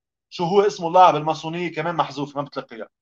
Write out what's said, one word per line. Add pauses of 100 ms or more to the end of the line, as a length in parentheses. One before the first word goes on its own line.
(300)
شو
هو
اسم
الله
بالماسونية
كمان
محذوف،
ما
بتلاقيها. (140)